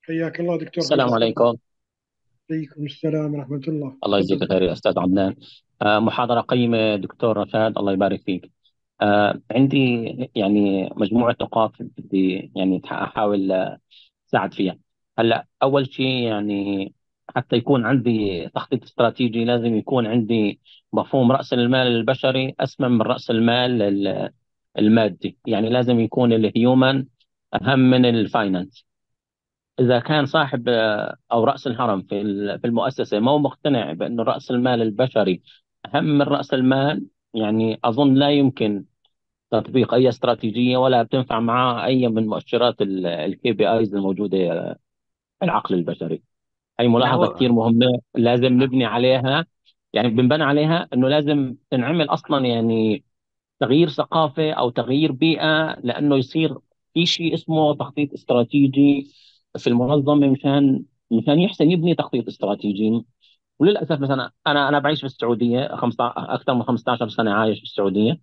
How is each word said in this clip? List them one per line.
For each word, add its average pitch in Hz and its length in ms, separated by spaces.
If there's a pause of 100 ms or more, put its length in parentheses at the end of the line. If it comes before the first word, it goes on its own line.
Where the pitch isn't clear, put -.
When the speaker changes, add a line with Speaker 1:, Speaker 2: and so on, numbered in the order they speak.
Speaker 1:
حياك 165 380
الله 170 180
دكتور 160 260
Speaker 2:
السلام 135 240
Speaker 1:
حمزة. 120 80
Speaker 2:
عليكم. 117 400 (960)
Speaker 1:
عليكم 151 340
السلام 151 480
ورحمة 139 340
الله. 147 380
Speaker 2:
الله 101 120
يجزيك 95 220
Speaker 1:
تفضل. 92 140
Speaker 2:
خير 92 80
يا 87 100
أستاذ 90 280
عدنان. 95 360 (460)
آه، 104 180
محاضرة 117 420
قيمة 117 540
دكتور 104 420
رشاد، 110 400
الله 101 160
يبارك 95 280
فيك. 90 300 (500)
آه، 104 400 (100)
عندي 127 540 (300)
يعني 101 600
مجموعة 117 440
نقاط 113 380
بدي 95 760
يعني 95 300
أح-، - 80
أحاول، 98 580
آه، 92 280 (500)
أساعد 95 240
فيها. 92 240 (420)
هلأ 113 280 (160)
أول 135 300
شيء 131 300
يعني 101 680 (420)
حتى 123 200
يكون 120 300
عندي 110 640
تخطيط - 340
استراتيجي 117 640
لازم 117 300
يكون 113 320
عندي 110 520 (340)
مفهوم 120 380
رأس 131 220
المال 127 340
البشري 131 720
أسمى 135 280
من 120 140
رأس 120 300
المال 120 500
ال-، 98 500 (460)
المادي. 107 680
يعني 110 240
لازم 123 300
يكون 117 340
الهيومن 127 720 (480)
أهم 131 260
من 127 260
الفاينانس. 101 800 (960)
إذا 123 200
كان 147 260
صاحب، 131 440
آه، 110 460 (160)
أو 117 120
رأس - 240
الهرم 113 340
في 101 200
ال-، 101 380
في 123 80
المؤسسة 113 520
ما 123 120
هو 151 80
مقتنع 123 540
بأنه 107 300
رأس 131 280
المال 123 300
البشري 107 600 (440)
أهم 147 180
من 147 180
رأس 143 320
المال، 135 520 (280)
يعني 110 500
أظن 131 300
لا 143 180
يمكن 120 540 (680)
تطبيق 113 420
أي 127 160
استراتيجية 120 680
ولا 127 260
بتنفع 123 360
معاه 117 460
أي 127 220
من 110 200
مؤشرات 110 540
ال، 95 240
ال 85 360
كي 123 120
بي 101 180
آيز 110 240
الموجودة، 98 420
آه، 87 400 (600)
في 190 60
العقل 104 300
البشري. 82 460 (580)
هاي 120 80
ملاحظة 123 380
Speaker 3:
هو - 80
Speaker 2:
كتير 123 180
مهمة، 117 480 (160)
لازم 120 280
Speaker 3:
نعم. 127 200
Speaker 2:
نبني 127 220
عليها، 127 600 (480)
يعني 110 160
بنبنى 127 340
عليها 151 500
إنه 131 160
لازم 143 460 (160)
تنعمل 143 380
أصلًا 139 360
يعني 113 580 (560)
تغيير 143 300
ثقافة 156 640
أو 123 180
تغيير 135 420
بيئة، 156 680
لأنه 139 380
يصير 139 400 (360)
في 175 120
شيء 170 280
اسمه 156 420
تخطيط 143 380
استراتيجي 139 960 (460)
في 123 100
المنظمة 139 600
مشان، 139 560 (280)
مشان 143 280
يحسن 175 320
يبني 170 240
تخطيط - 320
استراتيجي. 104 800 (540)
وللأسف 165 400
مثلًا 135 320 (160)
أنا، 143 220
أنا 143 100
بعيش 147 200
في 139 60
السعودية، 120 720
خمسة، 120 420
أكثر - 360
من 117 100
خمستاشر 120 460
سنة 110 240
عايش 110 240
في - 60
السعودية. 104 600